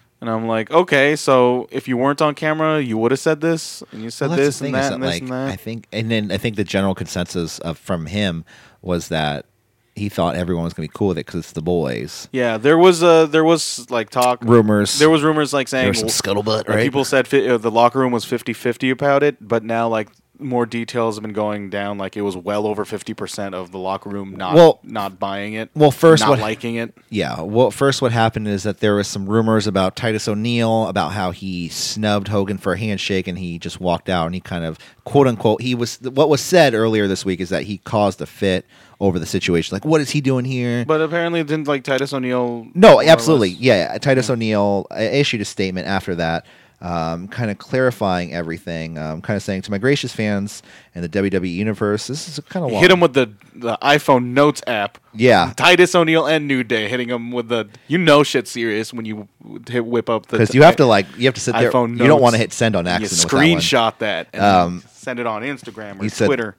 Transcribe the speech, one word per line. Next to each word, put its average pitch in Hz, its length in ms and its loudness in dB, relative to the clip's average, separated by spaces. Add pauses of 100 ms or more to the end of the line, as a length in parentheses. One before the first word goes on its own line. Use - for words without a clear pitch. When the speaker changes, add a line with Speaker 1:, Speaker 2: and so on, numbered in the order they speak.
(200)
Speaker 1:
And 117 80 -8
I'm 113 200 -4
like, 110 240 -2
"Okay, 151 420 4
so 127 560 2
if 127 160 -8
you 127 100 -4
weren't 139 240 0
on 151 140 0
camera, 156 460 -2
you 117 180 -4
would 117 140 2
have 135 80 0
said 156 200 0
this, 160 520 -4
and 110 100 -14
you 113 80 -10
said 139 200 -6
Speaker 2:
Well, 170 60 -2
that's 139 120 2
Speaker 1:
this 131 100 -6
Speaker 2:
the 127 60 -8
Speaker 1:
and 127 100 -4
Speaker 2:
thing 131 60 0
is 139 60 0
Speaker 1:
that - 20 -2
Speaker 2:
that, 113 80 -6
Speaker 1:
and 131 80 -10
this 87 80 -2
Speaker 2:
like, 85 100 -6
Speaker 1:
and 127 80 -10
that." 131 200 -6
Speaker 2:
I 95 40 -6
think, 113 380 -12
and 110 180 -4
then 107 220 -2
I 98 60 0
think 107 180 -4
the 104 80 -2
general 95 320 0
consensus 87 640 -6
of, 82 180 -8
from 85 280 -6
him 87 380 -4 (380)
was 87 280 -4
that 76 360 -4 (480)
he 104 140 -6
thought 85 260 -2
everyone 85 300 -4
was 82 100 -6
gonna 78 140 -8
be - 40 -20
cool - 160 -2
with 85 100 -2
it 71 60 -8
'cause - 140 -12
it's - 140 -10
the 82 100 -8
boys. 76 720 -4
Speaker 1:
Yeah, 120 260 -2
there 143 200 -2
was, 175 220 4
uh, 165 260 6
there 156 180 2
was, 156 460 -2
like, 113 200 -4
talk. 123 320 0
Speaker 2:
Rumors. 107 560 4
Speaker 1:
There 151 120 6
was 156 120 2
rumors, 151 300 0
like, 135 160 -2
saying 131 160 -2
Speaker 2:
There 110 200 0
was 113 120 -4
some - 180 -2
Speaker 1:
w-, 104 80 0
Speaker 2:
scuttlebutt, 107 140 -2 (100)
Speaker 1:
like, - 20 -4
Speaker 2:
right? 107 140 2
Speaker 1:
people 135 220 0
said 131 240 0
fi-, 123 220 2
uh, 120 80 2
the 110 120 -4
locker 120 300 4
room 127 100 2
was 117 140 -2
fifty 120 280 -6
fifty 123 380 -4
about 139 320 0
it, 147 180 0
but 110 220 -2
now, 117 240 -2
like, 110 220 -4 (320)
more 123 260 -4
details 113 500 -4
have 107 60 -12
been 107 100 -10
going 104 360 -6
down. 101 300 -8
Like, 95 180 -10
it 104 40 -6
was 101 160 -4
well 104 280 -4
over 107 200 -4
fifty 110 280 -10
percent 98 440 -10
of 90 160 -12
the 95 60 -12
locker 95 300 -8
room 98 280 -12
not, 92 180 -2
Speaker 2:
Well, 165 300 8
Speaker 1:
not 98 340 -8
buying 101 360 -6
it, 110 200 -8
Speaker 2:
well, 151 160 6
first 160 300 6
Speaker 1:
not 110 100 2
Speaker 2:
what 135 80 4
Speaker 1:
liking 110 380 -4
it. 117 200 -8 (140)
Speaker 2:
Yeah, 76 300 -4
well, 104 320 2
first 139 280 0
what 120 120 0
happened 113 340 0
is 101 160 -2
that 104 160 -4
there 104 160 2
was 101 140 0
some 98 200 -8
rumors 110 380 2
about 95 300 0
Titus 110 320 -4
O'Neil, 113 580 -2
about 85 240 -4
how 92 220 -4
he 90 360 -8
snubbed 104 600 -4
Hogan 101 280 -2
for 92 180 -2
a 87 40 -4
handshake 98 480 -4
and 90 100 -8
he 87 220 -8
just 85 220 -12
walked 87 280 -2
out 87 180 0
and 87 100 -6
he 90 40 -10
kind 85 240 -8
of, 80 140 -8 (240)
quote 139 240 2
unquote, 113 340 0
he 123 140 -4
was, 120 280 -6
what 131 260 2
was 143 120 2
said 156 320 4
earlier 110 360 2
this 95 160 -4
week 92 160 -2
is 90 80 -6
that 85 160 -4
he 101 140 -8
caused 104 440 0
a 71 40 -8
fit 95 380 -2 (360)
over 92 180 2
the 78 80 -6
situation. 87 480 -2
Like, 101 100 -6
"What 156 160 2
is 139 100 -4
he 151 100 -2
doing 131 240 0
here?" 120 420 -4
Speaker 1:
But 156 140 0
apparently 170 400 -2
it 151 80 -4
didn't, 156 180 -4
like, 143 160 -2
Titus 135 300 -2
O'Neil 123 520 -4 (100)
Speaker 2:
No, 185 180 10
Speaker 1:
more 120 100 8
or 147 60 4
Speaker 2:
absolutely. 139 420 6
Speaker 1:
less. 87 100 -10
Speaker 2:
Yeah, 104 380 2
Titus 131 300 0
Speaker 1:
Yeah. 135 60 0
Speaker 2:
O'Neil, 101 580 0
uh, - 80 -8
issued 123 400 0
a 101 40 -6
statement 92 440 -4
after 95 280 -4
that, 82 300 -2 (340)
um, 85 480 -6
kinda 107 280 -6
clarifying 101 760 -4
everything, 82 680 -10
um, 78 240 -8
kinda 104 180 -4
saying, 95 220 -6
"To - 80 -14
my 101 80 -4
gracious 131 340 -2
fans 101 500 -6 (340)
and 87 80 -10
the 87 40 -6
W 98 220 -2
W 90 220 -2
E 85 40 -6
universe," 104 520 -2
this 139 200 -10
is 147 120 -12 (100)
kinda 175 180 -4
Speaker 1:
He 117 60 -4
Speaker 2:
long. 101 80 0
Speaker 1:
hit 180 80 8
him 185 100 6
with 156 140 4
the, 127 160 2 (240)
the 117 280 -4
iPhone 139 500 4
Notes 147 340 4
app. 107 320 -4 (160)
Speaker 2:
Yeah. 107 420 6
Speaker 1:
Titus 175 380 6
O'Neil 160 320 2
and 151 220 0
New 131 160 0
Day 110 240 -2
hitting 123 200 -4
him 120 240 -6
with 120 160 -6
the, 113 200 -2 (200)
you 151 100 0
know 151 260 6
shit's 131 280 -2
serious 113 400 -4
when 113 120 -10
you 107 220 -10 (420)
hit, 117 180 -2
whip 117 240 -2
up 110 160 -2
the 113 120 -2
Speaker 2:
'Cause 110 120 4
Speaker 1:
t-, 123 80 2
Speaker 2:
you 143 40 10
have 180 140 10
to, 147 100 6
like, 101 200 4 (100)
you 120 100 -2
have 131 80 2
to - 60 -10
sit 120 140 -2
there. 117 160 2
Speaker 1:
iPhone 120 280 0
Speaker 2:
You 120 100 4
don't 147 120 6
wanna 120 160 4
Speaker 1:
Notes. 117 60 2
Speaker 2:
hit - 100 -6
send 110 240 0
on 87 100 0
Speaker 1:
You 90 60 0
Speaker 2:
accident 95 180 -2 (140)
with 82 60 -4
that 135 60 2
one. 139 80 4 (140)
Speaker 1:
screenshot 117 400 0
that 92 340 -6
and 92 120 -6
Speaker 2:
Um, 90 380 4 (100)
Speaker 1:
send 123 260 -10
it 120 80 -4
on 107 160 -6
Instagram 107 560 -12
or 101 60 -6
Speaker 2:
he 107 40 -2
said, 107 180 0
Speaker 1:
Twitter. 117 320 0